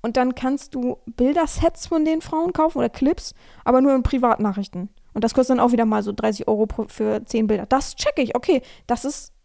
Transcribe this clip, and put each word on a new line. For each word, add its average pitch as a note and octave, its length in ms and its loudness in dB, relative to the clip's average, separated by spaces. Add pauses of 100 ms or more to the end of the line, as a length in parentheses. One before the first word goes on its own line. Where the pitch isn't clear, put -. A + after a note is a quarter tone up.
Und A3+ 140 -2
dann B3+ 180 2
kannst C4+ 400 -4
du B3 220 -4 (100)
Bildersets D4 800 0
von D#4+ 180 0
den D#4+ 180 0
Frauen E4 300 -2
kaufen D#4 260 0
oder B3 100 0
Clips, - 460 -2 (300)
aber B3+ 160 6
nur C#4 140 4
in B3+ 80 0
Privatnachrichten. G#3+ 880 -2 (260)
Und G#3 80 -4
das A3+ 100 0
kostet B3+ 260 2
dann - 60 4
auch A#3+ 60 4
wieder A#3 140 2
mal G#3+ 180 0
so G3+ 100 -6
dreißig G#3+ 360 -2
Euro G#3+ 180 2
pro, G#3+ 220 -6
für A3 360 -4
zehn A3 220 -2
Bilder. G3+ 200 0
Das - 280 0
check - 240 -2
ich, B3+ 160 0
okay, C4 280 2 (260)
das A#3 160 -2
ist - 280 -6 (120)